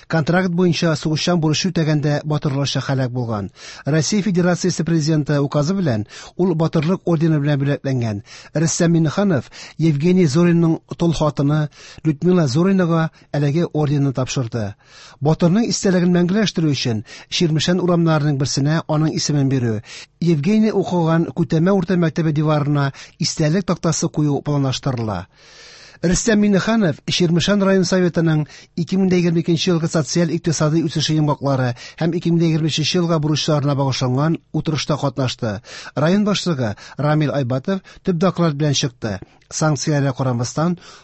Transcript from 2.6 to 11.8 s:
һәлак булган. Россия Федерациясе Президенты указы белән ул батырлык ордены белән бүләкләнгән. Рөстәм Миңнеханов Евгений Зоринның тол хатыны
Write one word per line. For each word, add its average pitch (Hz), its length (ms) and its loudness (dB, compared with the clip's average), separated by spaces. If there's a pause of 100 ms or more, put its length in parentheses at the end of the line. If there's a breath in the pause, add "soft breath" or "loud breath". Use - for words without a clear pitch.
һәлак 131 320 -2
булган. 113 380 -4 (340 loud breath)
Россия 156 380 0
Федерациясе 175 600 0
Президенты 151 560 0
указы 147 380 0
белән 120 300 -2 (300 loud breath)
ул 175 180 2
батырлык 160 500 0
ордены 160 320 2
белән 143 240 0
бүләкләнгән. 131 600 -2 (320 loud breath)
Рөстәм 170 420 2
Миңнеханов 165 540 0 (260 loud breath)
Евгений 165 480 4
Зоринның 170 540 4 (180)
тол 170 160 2
хатыны 151 560 0 (340 loud breath)